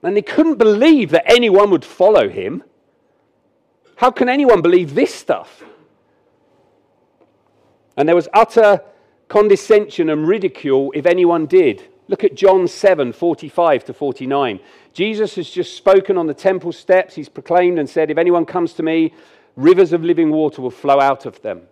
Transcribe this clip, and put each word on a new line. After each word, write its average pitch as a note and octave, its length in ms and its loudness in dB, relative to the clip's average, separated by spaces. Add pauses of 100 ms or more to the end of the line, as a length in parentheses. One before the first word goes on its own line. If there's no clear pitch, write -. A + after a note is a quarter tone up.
And F#3+ 120 -2
they G#3 60 0
couldn't D#4 360 0
believe A3 520 2
that D#3+ 180 0
anyone G#3 420 4
would E3+ 140 0
follow F3+ 440 2
him. G2 340 -10 (1300)
How B3 160 0
can B3 160 -2
anyone B3+ 340 2
believe E3+ 320 0
this B3 180 0
stuff? - 520 -8 (2250)
And D3 120 -2
there E3+ 60 2
was F3 180 0
utter G#3+ 480 2 (460)
condescension G#3 840 0
and D#3 180 -2
ridicule C#3+ 680 -2
if D3 100 -6
anyone E3+ 420 0
did. D3 360 2 (240)
Look - 180 -8
at F3+ 100 0
John F#3+ 340 2
seven D3+ 440 -2
forty-five D#3+ 720 -2
to - 80 -16
forty-nine. C3+ 680 -6 (340)
Jesus G#3+ 400 -6
has F3 160 -12
just - 260 -10
spoken F#3+ 400 0
on E3+ 100 -4
the D3+ 60 -6
temple F3+ 400 -4
steps. - 420 -2
He's D3+ 140 -16
proclaimed F3+ 500 -2
and C#3+ 120 -6
said, D#3 200 -2
"If D3 60 -4
anyone E3+ 300 0
comes F3 280 -6
to - 80 -10
me, D#3+ 300 -2 (440)
rivers E3+ 360 2
of E3+ 100 -4
living E3 280 0
water D3+ 320 -4
will B2+ 80 -8
flow C#3 300 -2
out C3+ 260 -2
of - 160 -18
them." F2+ 300 -10